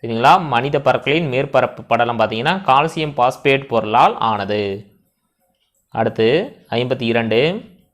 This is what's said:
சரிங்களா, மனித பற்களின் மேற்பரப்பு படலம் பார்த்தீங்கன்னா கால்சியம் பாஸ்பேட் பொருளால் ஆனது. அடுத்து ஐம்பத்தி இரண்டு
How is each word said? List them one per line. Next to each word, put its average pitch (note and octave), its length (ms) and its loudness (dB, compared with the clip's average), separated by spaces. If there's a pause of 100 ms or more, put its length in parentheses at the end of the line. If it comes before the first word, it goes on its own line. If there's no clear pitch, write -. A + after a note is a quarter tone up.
சரிங்களா, B2+ 440 2
மனித C#3 360 -2
பற்களின் C#3+ 460 0
மேற்பரப்பு C3 560 -2
படலம் A#2 360 0
பார்த்தீங்கன்னா A#2 420 -2
கால்சியம் D3+ 520 0
பாஸ்பேட் C3+ 540 0
பொருளால் A2+ 500 2
ஆனது. G#2 680 -2 (1040)
அடுத்து A2+ 680 -2 (120)
ஐம்பத்தி B2 320 -4
இரண்டு A#2 600 0 (320)